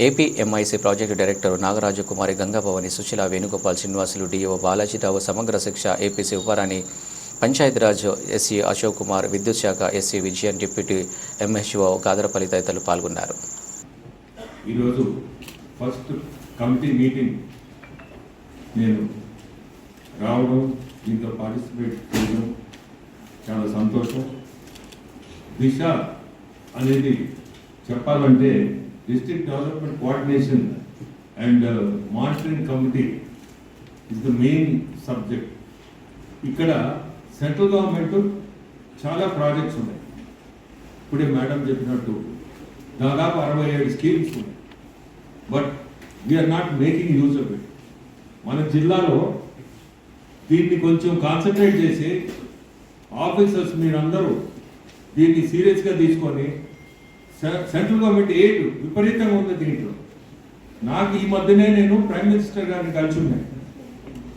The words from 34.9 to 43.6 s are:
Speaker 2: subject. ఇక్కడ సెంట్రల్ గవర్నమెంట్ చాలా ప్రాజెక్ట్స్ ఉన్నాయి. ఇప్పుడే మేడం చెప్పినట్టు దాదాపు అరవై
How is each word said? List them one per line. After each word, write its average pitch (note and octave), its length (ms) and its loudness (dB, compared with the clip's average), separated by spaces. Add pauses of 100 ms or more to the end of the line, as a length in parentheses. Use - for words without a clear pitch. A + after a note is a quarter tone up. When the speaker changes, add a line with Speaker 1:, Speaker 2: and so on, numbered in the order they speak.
Speaker 2:
subject. A2+ 380 -6 (960)
ఇక్కడ D3 520 0 (440)
సెంట్రల్ G3 280 2
గవర్నమెంట్ F3+ 460 2 (920)
చాలా E3+ 200 -2
ప్రాజెక్ట్స్ D3+ 520 -2
ఉన్నాయి. G#2+ 220 -8 (1000)
ఇప్పుడే C#3+ 260 0
మేడం C3+ 420 0
చెప్పినట్టు B2 560 -2 (760)
దాదాపు D#3 380 2
అరవై D3 360 0